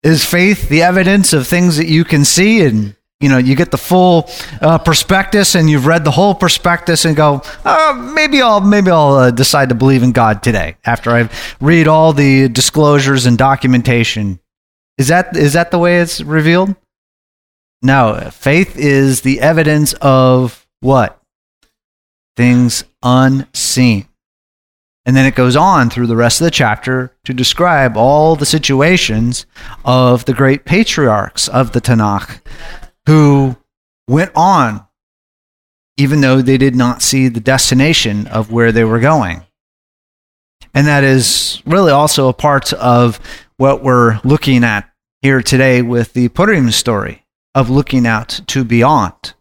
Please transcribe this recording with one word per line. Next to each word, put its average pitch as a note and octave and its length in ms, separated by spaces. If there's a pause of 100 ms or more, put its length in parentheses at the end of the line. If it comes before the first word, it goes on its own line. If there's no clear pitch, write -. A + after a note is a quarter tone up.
Is D#3 220
faith F#3 420
the D#3 160
evidence F#3+ 480
of C#3+ 160
things F3 300
that E3 100
you D#3+ 160
can D3 220
see? G#3 400
And, G#2+ 300 (260)
you C#3+ 80
know, C3+ 80
you B2+ 180
get E3+ 160
the B2 60
full, F3+ 520 (320)
uh, D#3+ 160
prospectus F#3+ 800
and D#3+ 140
you've C#3+ 160
read E3 180
the D3 80
whole F#3 240
prospectus E3+ 720
and D#3+ 100
go, D3 260 (240)
"Oh, D#4 280 (200)
maybe D4+ 280
I'll, G#3+ 200
maybe G3+ 300
I'll, D3 240
uh, B2+ 160
decide B2+ 380
to B2 60
believe C3 280
in B2+ 80
God A2 320
today F#2 320 (100)
after A#2 260
I A#2 180 (300)
read D#3+ 280
all D#3 260
the C3+ 360
disclosures C3+ 760
and A#2+ 120
documentation." A#2+ 1040 (580)
Is C3+ 100
that, F3+ 280
is C#3+ 180
that E3+ 180
the F3 80
way F3 200
it's E3+ 220
revealed? E3 540 (1040)
No, B2+ 500
faith - 460
is C#3 440
the C3+ 180
evidence D3+ 600
of B2+ 680 (140)
what? B2+ 380 (1160)
Things B2 480 (180)
unseen. B2+ 1080 (1000)
And B2+ 100
then C3 100
it C3+ 100
goes B2 200
on D#3 340
through B2 180
the A2+ 80
rest A#2 260
of D#3+ 40
the E3+ 60
chapter B2+ 640 (100)
to C3 80
describe C3 640
all D3+ 400
the C#3+ 100
situations C3 1000 (400)
of B2+ 400
the C3+ 80
great C#3 320
patriarchs C3+ 840
of B2 260
the B2 80
Tanakh G#2+ 600 (640)
who C#3+ 500 (520)
went D#3+ 280
on, D3 500 (1120)
even C#3+ 240
though C3 200
they C3 160
did C3 180
not B2 280
see C3 240
the A#2 120
destination C3 880
of G#2+ 240
where A#2 200
they A2+ 120
were A2+ 160
going. A2+ 440 (1300)
And C#3+ 140
that C#3+ 160
is - 640
really F3 240
also C#3+ 360
a B2+ 60
part C#3+ 400
of A#2+ 460 (380)
what C3 260
we're A#2+ 400
looking C3 400
at G#2 260 (320)
here C3+ 200
today B2+ 420
with A#2+ 300
the B2 160
Purim E3 420
story G#2 520 (300)
of C3 160
looking C3 360
out A2+ 420
to C3+ 160
beyond A#2 760